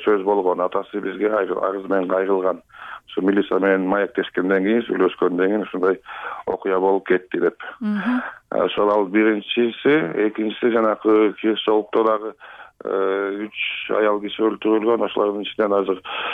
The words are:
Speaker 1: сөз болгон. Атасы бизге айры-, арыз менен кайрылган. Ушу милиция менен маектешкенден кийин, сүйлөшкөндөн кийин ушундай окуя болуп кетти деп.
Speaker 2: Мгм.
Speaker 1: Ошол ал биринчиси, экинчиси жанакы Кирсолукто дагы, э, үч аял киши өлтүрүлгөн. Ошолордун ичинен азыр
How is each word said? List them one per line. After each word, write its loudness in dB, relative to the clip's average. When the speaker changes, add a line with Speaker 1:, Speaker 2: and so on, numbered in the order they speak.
Speaker 1:
сөз 2
болгон. 2
Атасы -4
бизге -2
айры-, -2
арыз -4
менен 0
кайрылган. 0
Ушу -6
милиция 2
менен 2
маектешкенден 0
кийин, 2
сүйлөшкөндөн 0
кийин 0
ушундай 0
окуя -2
болуп 2
кетти 0
деп. 2
Speaker 2:
Мгм. -2
Speaker 1:
Ошол 0
ал 2
биринчиси, 0
экинчиси -2
жанакы 4
Кирсолукто 0
дагы, 0
э, -2
үч -6
аял 2
киши -6
өлтүрүлгөн. 2
Ошолордун -2
ичинен -2
азыр 0